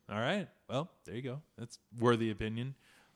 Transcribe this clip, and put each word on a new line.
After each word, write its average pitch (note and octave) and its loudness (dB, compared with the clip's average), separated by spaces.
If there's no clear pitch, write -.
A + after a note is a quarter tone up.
All G#2 -2
right. D3+ 0
Well, C#3 0
there F#2+ -8
you B2+ -6
go. C3+ -6
That's G#2 -12
worthy A2+ 6
opinion. A2+ -4